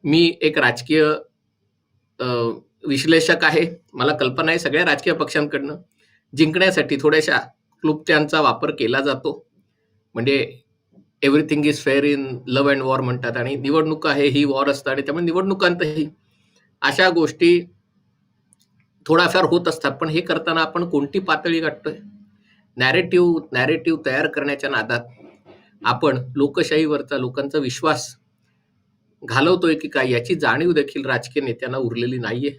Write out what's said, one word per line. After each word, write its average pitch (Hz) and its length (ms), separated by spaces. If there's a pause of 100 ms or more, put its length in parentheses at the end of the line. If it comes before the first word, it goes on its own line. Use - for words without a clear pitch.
मी 165 380
एक 151 160
राजकीय, 151 560 (1040)
अ, 127 60 (640)
विश्लेषक 160 560
आहे, 160 360 (140)
मला 139 200
कल्पना 147 380
आहे 170 80
सगळ्या 160 260
राजकीय 156 280
पक्षांकडनं 147 640 (600)
जिंकण्यासाठी 160 640
थोड्याशा 156 360 (440)
क्लुप्त्यांचा 151 600
वापर 131 300
केला 123 280
जातो. 139 480 (680)
म्हणजे 127 460 (680)
everything 147 380
is 147 140 (100)
fair 139 280
in 139 80 (340)
love 139 160
and 135 160
war 131 120
म्हणतात 123 360
आणि 131 180
निवडणुका 156 580
हे 143 140
ही 139 160
वॉर 139 260
असतं 135 220
आणि 139 100
त्यामुळे 156 240
निवडणुकांतही 175 840 (720)
अशा 160 280
गोष्टी 170 600 (1400)
थोडाफार 175 380
होत 170 240
असतात. 147 240
पण 156 180
हे 160 120
करताना 165 400
आपण 170 280
कोणती 143 300
पातळी 165 400
गाठतोय? 156 340 (840)
नॅरेटिव्ह, 165 640 (100)
नॅरेटिव्ह 151 540
तयार 139 220
करण्याच्या 139 420
नादात 117 300 (840)
आपण 127 500
लोकशाहीवरचा, 147 840
लोकांचा 139 400
विश्वास 139 580 (1080)
घालवतोय 165 520
की 151 120
काय, 131 240
याची 120 240
जाणीव 147 360
देखील 139 340
राजकीय 131 380
नेत्यांना 127 340
उरलेली 120 400
नाहीये. 123 420